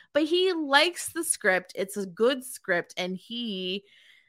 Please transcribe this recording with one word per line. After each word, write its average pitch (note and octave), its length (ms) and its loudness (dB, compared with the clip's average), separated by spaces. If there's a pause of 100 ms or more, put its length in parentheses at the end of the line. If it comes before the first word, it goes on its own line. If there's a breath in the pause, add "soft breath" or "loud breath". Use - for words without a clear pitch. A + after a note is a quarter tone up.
(120)
But D4+ 120 4
he F4+ 280 2
likes D#4 580 2
the E4 120 -6
script. F#3 540 0
It's G3+ 200 -4
a G3 100 -4
good A#3+ 380 0
script, - 520 -4
and F#3 200 -4
he G3 680 -6 (440 soft breath)